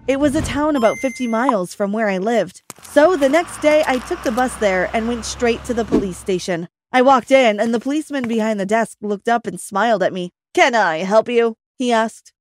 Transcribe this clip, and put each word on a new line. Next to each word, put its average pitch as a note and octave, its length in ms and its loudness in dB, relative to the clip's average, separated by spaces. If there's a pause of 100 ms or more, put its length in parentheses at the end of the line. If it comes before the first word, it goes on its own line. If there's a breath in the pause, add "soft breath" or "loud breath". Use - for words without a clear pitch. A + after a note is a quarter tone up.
It C4+ 120 0
was C#4+ 160 2
a D#4 80 0
town D4 320 -2
about A3 240 2
fifty B3+ 260 -4
miles A3+ 480 0
from G3+ 180 -4
where A3 160 -2
I F#3+ 120 -2
lived. G3 420 -2 (220)
So D#4+ 320 4
the C#4 120 2
next E4 340 0
day, D4+ 260 4
I B3+ 100 0
took E4+ 240 -8
the C4 100 -2
bus B3 260 -2
there F#3+ 360 0
and A3+ 140 -2
went A#3 180 -6
straight - 400 -2
to B3 80 -4
the A3+ 100 -2
police G3 340 -2
station. F3 500 -4 (240)
I B3+ 100 4
walked B3+ 300 4
in, A#3+ 280 4
and A#3 140 0
the A#3 60 0
policeman C#4+ 480 -4
behind A3 320 -2
the G3 80 -4
desk A3 340 -2
looked G#3 260 -4
up A#3 200 0
and F3+ 120 -10
smiled G3+ 440 0
at D#3 100 0
me. F3+ 180 -8 (220)
"Can C#4+ 220 4
I F3 240 2
help G#3+ 280 2
you?" A#3 280 0 (240)
he B3 120 0
asked. A3+ 500 -2